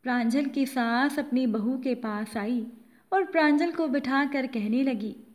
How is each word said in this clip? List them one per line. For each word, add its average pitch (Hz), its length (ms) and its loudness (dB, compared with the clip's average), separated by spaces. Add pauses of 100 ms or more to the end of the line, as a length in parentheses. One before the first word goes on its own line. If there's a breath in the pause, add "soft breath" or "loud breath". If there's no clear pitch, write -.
प्रांजल 247 420 2
की 277 200 0
सास 254 540 0
अपनी 262 280 0
बहू 233 320 0
के 254 160 -2
पास 220 420 -6
आई 220 280 -2 (460 loud breath)
और 381 120 2
प्रांजल 311 480 2
को 320 160 0
बिठाकर 269 600 0
कहने 233 360 0
लगी 220 320 -2 (200)